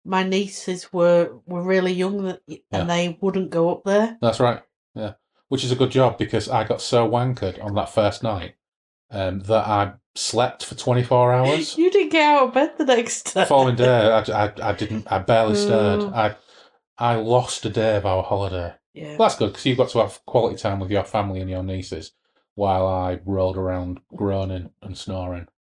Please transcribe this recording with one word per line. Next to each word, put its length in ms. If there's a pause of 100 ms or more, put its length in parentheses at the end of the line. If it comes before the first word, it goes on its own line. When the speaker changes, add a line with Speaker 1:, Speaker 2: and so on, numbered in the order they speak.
Speaker 1:
my 200
nieces 680
were, 400 (120)
were 180
really 280
young 320
th-, 240
and 240
Speaker 2:
Yeah. 120
Speaker 1:
they 380
wouldn't 280
go 220
up 120
there? 380
Speaker 2:
That's 180
right. 220 (320)
Yeah. 200 (360)
Which 140
is 80
a 40
good 160
job 260
because 320
I 140
got 180
so 280
wankered 540
on 120
that 140
first 340
night, 320 (560)
um, 300
that 260
I 260 (220)
slept 480
for 120
twenty-four 580
hours. 440
Speaker 1:
<laughs> 0
You 140
didn't 200
get 120
out 260
of 40
bed 240
the 80
next 480
day. 120
Speaker 2:
Following 300
day, 100 (260)
I, 80 (260)
I, 80 (100)
I 100
didn't, 380
I 80
barely 360
stirred. 480
Speaker 1:
Oh. 100
Speaker 2:
I, 220 (640)
I 180
lost 500
a 40
day 280
of 80
our 180
holiday. 500 (200)
Speaker 1:
Yeah. 240
Speaker 2:
That's 180
good 180
'cause 120
you've 120
got 120
to 100
have 260
quality 320
time 220
with 120
your 120
family 380
and 80
your 140
nieces 480 (440)
while 320
I 380
rolled 320
around 420 (160)
groaning 540 (120)
and 160
snoring. 500 (180)